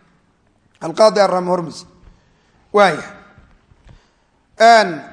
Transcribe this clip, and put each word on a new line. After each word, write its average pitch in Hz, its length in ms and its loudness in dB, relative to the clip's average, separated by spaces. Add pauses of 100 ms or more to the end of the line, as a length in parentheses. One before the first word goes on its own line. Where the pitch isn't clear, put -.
(800)
Alqaadi 208 400 0
Arrama 180 300 -2
Hormuzi. 170 340 -8 (880)
Waaya. 185 300 0 (1600)
Een, 208 420 2 (120)